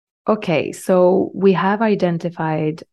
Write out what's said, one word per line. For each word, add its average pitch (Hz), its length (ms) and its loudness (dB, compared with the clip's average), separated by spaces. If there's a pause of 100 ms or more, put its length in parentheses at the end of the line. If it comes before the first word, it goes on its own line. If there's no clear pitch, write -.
(280)
Okay, 214 440 0
so 180 640 2
we 190 200 4
have 190 280 0
identified 170 1120 -2